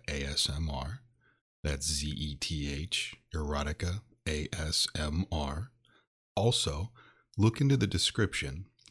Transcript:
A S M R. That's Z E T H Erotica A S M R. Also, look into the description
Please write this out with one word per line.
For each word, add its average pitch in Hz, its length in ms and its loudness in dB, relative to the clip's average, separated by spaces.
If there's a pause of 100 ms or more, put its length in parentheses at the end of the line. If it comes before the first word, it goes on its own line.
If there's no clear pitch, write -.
A 71 160 -2
S 71 280 0
M 78 160 -2
R. - 340 -6 (600)
That's 73 240 -2
Z 76 220 -2
E 73 260 -4
T 71 380 -4
H - 420 -4 (180)
Erotica 78 680 -2 (260)
A 76 260 -2
S 80 440 0
M 76 340 0
R. 78 400 -2 (640)
Also, 98 560 2 (480)
look 110 220 6
into 139 160 6
the 117 100 4
description 92 760 0 (260)